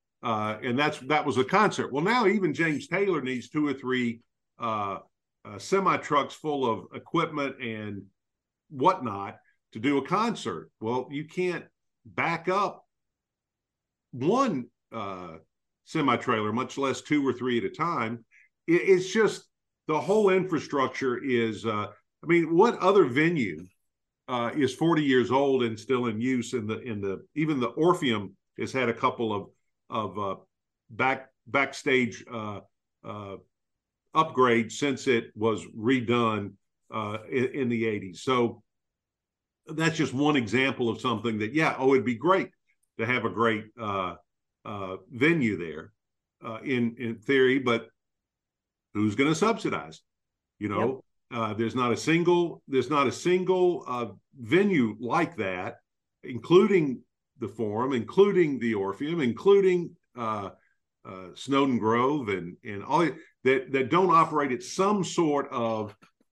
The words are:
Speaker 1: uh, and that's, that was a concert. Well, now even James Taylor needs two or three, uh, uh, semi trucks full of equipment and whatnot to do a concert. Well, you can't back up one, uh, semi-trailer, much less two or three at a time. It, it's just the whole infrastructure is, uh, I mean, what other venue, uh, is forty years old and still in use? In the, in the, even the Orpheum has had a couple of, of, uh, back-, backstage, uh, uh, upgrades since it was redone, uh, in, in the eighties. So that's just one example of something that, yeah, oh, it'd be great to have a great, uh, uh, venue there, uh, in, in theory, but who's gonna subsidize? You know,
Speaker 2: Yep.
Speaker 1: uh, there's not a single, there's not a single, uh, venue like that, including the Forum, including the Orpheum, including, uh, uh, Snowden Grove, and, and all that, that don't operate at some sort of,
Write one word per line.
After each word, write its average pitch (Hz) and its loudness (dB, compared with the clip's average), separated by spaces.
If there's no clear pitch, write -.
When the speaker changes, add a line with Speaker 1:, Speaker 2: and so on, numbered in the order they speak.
Speaker 1:
uh, 107 -2
and 123 -2
that's, 151 2
that 147 0
was 120 0
a 131 2
concert. 190 2
Well, 147 -2
now 226 2
even 190 2
James 156 -2
Taylor 180 0
needs 127 -6
two 151 -2
or 139 -2
three, 123 -2
uh, 104 -4
uh, 104 -14
semi 185 2
trucks 139 0
full 139 -2
of 101 -4
equipment 151 -4
and 107 -8
whatnot 127 -2
to 113 -12
do 139 0
a 135 -2
concert. 175 -4
Well, 123 -4
you 143 -8
can't 175 -4
back 160 -4
up 190 -2
one, 165 0
uh, 92 -10
semi-trailer, 117 0
much 131 -4
less 135 -2
two 143 0
or 135 2
three 123 -2
at 101 0
a 95 -2
time. 120 -4
It, 165 4
it's 185 4
just 220 2
the 156 0
whole 196 4
infrastructure 135 0
is, 113 0
uh, 104 -2
I 143 -10
mean, 165 4
what 220 6
other 190 6
venue, 123 0
uh, 120 -2
is 139 2
forty 160 2
years 127 4
old 135 4
and 110 -4
still 123 0
in 110 -4
use? 123 -2
In 110 -4
the, 107 -4
in 107 -8
the, 98 -6
even 151 0
the 120 0
Orpheum 151 0
has 110 -4
had 127 0
a 120 -2
couple 120 -2
of, 98 -6
of, 104 -4
uh, 95 -4
back-, 131 -2
backstage, 131 0
uh, 107 -8
uh, 104 -12
upgrades 120 4
since 135 -2
it 120 2
was 107 0
redone, 113 0
uh, 107 -6
in, 131 0
in 135 -4
the 113 0
eighties. 95 -6
So 123 0
that's 160 -2
just 123 0
one 147 2
example 127 0
of 104 -4
something 110 -2
that, 110 -4
yeah, 151 0
oh, 135 4
it'd 123 2
be 120 -2
great 170 2
to 113 -2
have 120 -2
a 107 0
great, 107 0
uh, 95 -4
uh, 98 -10
venue 127 0
there, 82 -12
uh, 113 -10
in, 120 0
in 113 -6
theory, 131 2
but 120 0
who's 104 0
gonna 147 2
subsidize? 120 -2
You 104 -6
know, 110 -2
Speaker 2:
Yep. 120 -6
Speaker 1:
uh, 107 -2
there's 113 -2
not 123 2
a 107 2
single, 170 2
there's 131 0
not 143 2
a 110 0
single, 180 0
uh, 123 -6
venue 127 2
like 131 -2
that, 95 -6
including 160 4
the 113 -8
Forum, 113 -4
including 160 2
the 113 -2
Orpheum, 139 -4
including, 180 4
uh, 107 -4
uh, 92 -14
Snowden 135 0
Grove, 120 2
and, 87 -4
and 101 -10
all 160 2
that, 131 2
that 131 0
don't 180 4
operate 156 4
at 120 -4
some 196 0
sort 147 0
of, 113 -4